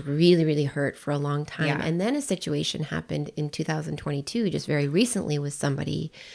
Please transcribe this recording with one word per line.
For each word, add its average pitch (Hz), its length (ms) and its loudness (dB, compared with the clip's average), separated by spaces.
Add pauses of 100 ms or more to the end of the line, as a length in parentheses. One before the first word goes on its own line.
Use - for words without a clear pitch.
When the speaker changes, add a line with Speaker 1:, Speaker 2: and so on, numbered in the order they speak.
Speaker 1:
really, 165 380 6
really 151 200 2
hurt 139 320 -2
for - 140 -4
a 143 80 0
long 143 260 0
time. 156 220 -2
Speaker 2:
Yeah. 139 180 0
Speaker 1:
And 165 160 0
then 233 140 0
a 294 80 0
situation 156 640 -2
happened 151 520 -4
in 151 140 -2
two - 120 -4
thousand 156 340 -2
twenty-two, 151 520 -2
just 151 160 -2
very 143 220 2
recently, 175 500 2
with 143 160 -2
somebody 147 580 -2 (240)